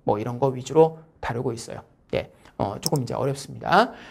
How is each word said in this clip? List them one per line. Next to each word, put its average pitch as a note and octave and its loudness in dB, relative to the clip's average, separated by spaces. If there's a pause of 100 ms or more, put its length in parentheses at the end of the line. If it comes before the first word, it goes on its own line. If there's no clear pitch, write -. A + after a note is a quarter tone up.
뭐 G#2+ 0
이런 A#2+ -4
거 C#3 4
위주로 D3+ 4 (220)
다루고 A#2+ -4
있어요. - -12 (320)
예, - -2 (260)
어, G#2+ -2
조금 C#3+ -2
이제 A#2 -6
어렵습니다. C#3 0 (180)